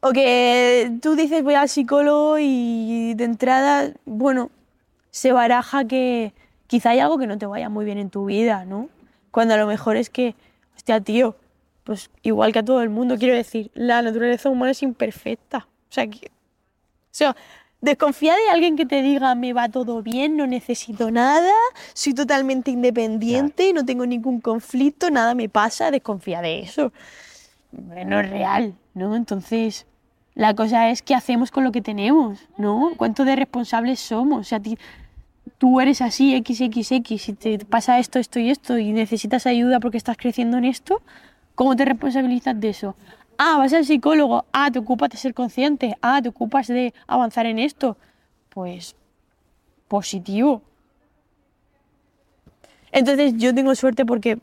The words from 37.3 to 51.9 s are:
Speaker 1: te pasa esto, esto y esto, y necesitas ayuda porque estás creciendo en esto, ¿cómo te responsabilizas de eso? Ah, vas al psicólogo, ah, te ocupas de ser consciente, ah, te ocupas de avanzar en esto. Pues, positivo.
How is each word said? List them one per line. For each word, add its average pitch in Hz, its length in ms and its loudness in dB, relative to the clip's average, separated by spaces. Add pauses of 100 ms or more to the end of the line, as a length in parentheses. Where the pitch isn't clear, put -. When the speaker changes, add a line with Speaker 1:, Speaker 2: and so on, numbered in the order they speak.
Speaker 1:
te 214 320 -4
pasa 240 320 2
esto, 254 220 0
esto - 180 -4
y 233 120 0
esto, 254 280 -2
y 208 140 0
necesitas 220 540 -2
ayuda 247 340 2
porque 233 180 -4
estás 226 180 -6
creciendo 240 400 -2
en 240 100 0
esto, 339 360 -2 (540)
¿cómo 262 200 2
te 269 80 2
responsabilizas 254 760 -2
de 220 100 -2
eso? 196 240 -8 (440)
Ah, 311 200 4
vas 269 140 2
al 330 120 4
psicólogo, 294 680 2
ah, 285 180 2
te 247 80 -4
ocupas 247 320 -2
de - 60 -20
ser 254 180 -6
consciente, 254 680 -2
ah, 262 200 2
te 240 60 -4
ocupas 233 400 -4
de 247 260 -2 (120)
avanzar 240 400 0
en 220 120 -4
esto. 247 380 -4 (540)
Pues, 180 440 -14 (960)
positivo. 202 720 0 (2250)